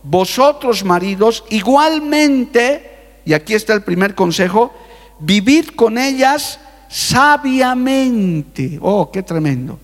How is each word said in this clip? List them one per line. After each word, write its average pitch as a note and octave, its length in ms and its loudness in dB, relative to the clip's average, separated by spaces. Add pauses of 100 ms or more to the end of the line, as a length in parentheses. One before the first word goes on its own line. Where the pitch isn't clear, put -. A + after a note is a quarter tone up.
"Vosotros G3+ 800 0
maridos G3 640 0
igualmente", C#4+ 1800 0
y D#3 80 0
aquí D3+ 220 -2
está G#3+ 180 0
el G#3 80 0
primer F#3+ 320 -2
consejo, F#3+ 580 0 (480)
"vivid G#3 560 2
con A3+ 220 2
ellas C4+ 640 0 (300)
sabiamente". B3+ 1900 0
Oh, F#3+ 280 0
qué F#3+ 120 -6
tremendo. C#3+ 600 -4